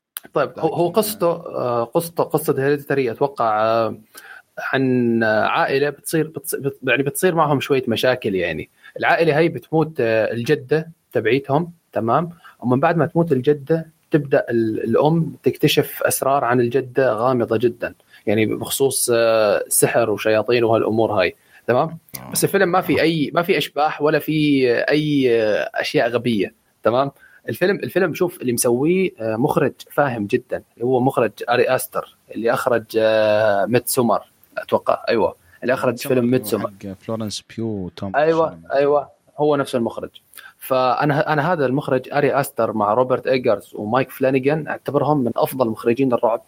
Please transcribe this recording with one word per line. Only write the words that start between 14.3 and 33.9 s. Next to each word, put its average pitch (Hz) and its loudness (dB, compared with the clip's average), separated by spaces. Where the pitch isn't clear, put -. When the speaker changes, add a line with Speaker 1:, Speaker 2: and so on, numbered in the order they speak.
Speaker 1:
ال-، 113 0
الأم 139 2
تكتشف - 0
أسرار 135 0
عن 123 2
الجدة 127 0
غامضة 113 0
جدا، 113 -2
يعني 110 2
بخصوص، 113 -2
آه، 113 2
سحر 117 2
وشياطين 110 2
وهالأمور 110 2
هاي، 95 0
تمام؟ 160 0
Speaker 3:
آه. 131 -16
Speaker 1:
بس - -2
الفيلم 190 2
ما 180 2
في 156 0
أي، 156 0
ما 170 2
في 170 0
أشباح 151 -2
ولا 151 2
في، 147 2
آه، 117 0
أي، 147 2
آه، 101 0
أشياء 123 0
غبية، 113 -2
تمام؟ 131 2
الفيلم، 180 0
الفيلم 160 -2
شوف - -4
اللي 123 -2
مسويه، 143 0
آه، 110 -4
مخرج 139 0
فاهم 127 -2
جدا، 101 -4
اللي 117 -8
هو 127 2
مخرج 123 0
آري 123 2
آستر - -8
اللي 113 -2
أخرج، 120 -2
آه، 107 2
ميدسومر 117 0